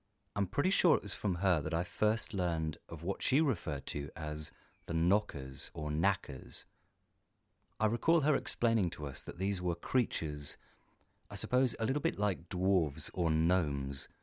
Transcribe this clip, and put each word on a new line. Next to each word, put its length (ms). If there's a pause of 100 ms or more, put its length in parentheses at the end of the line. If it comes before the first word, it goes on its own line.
(360)
I'm 100
pretty 240
sure 260
it 60
was 140
from 220
her 240
that 120
I 100
first 520
learned 420 (100)
of 140
what 220
she 180
referred 460
to 280
as 360 (340)
the 80
knockers 800
or 160
knackers. 800 (1120)
I 80
recall 340
her 140
explaining 560
to 160
us 160
that 160
these 200
were 140
creatures, 800 (760)
I 40
suppose 440
a 80
little 120
bit 200
like 280
dwarves 640
or 200
gnomes, 760 (160)